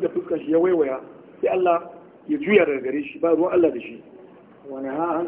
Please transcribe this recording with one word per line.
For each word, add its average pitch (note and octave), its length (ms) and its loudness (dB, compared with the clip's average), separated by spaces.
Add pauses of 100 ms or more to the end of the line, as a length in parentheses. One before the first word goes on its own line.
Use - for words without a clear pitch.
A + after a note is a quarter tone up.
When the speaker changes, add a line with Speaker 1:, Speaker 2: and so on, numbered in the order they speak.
Speaker 1:
da E3 80 0
fuskar F3 340 -4
shi C#3+ 80 -4
ya E3 80 6
waiwaya, D#3+ 400 2 (420)
sai - 140 2
Allah F3 340 2 (380)
ya D3+ 100 -2
juya F3 280 4
daga C#3+ 160 -2
gare C3+ 220 -4
shi, C#3+ 160 -14
ba E3 160 2
ruwan F3+ 180 2
Allah E3+ 180 4
da A#2+ 80 -6
shi. A2+ 240 -14 (680)
Speaker 2:
ونهى C3+ 220 -8
عن E3 340 -2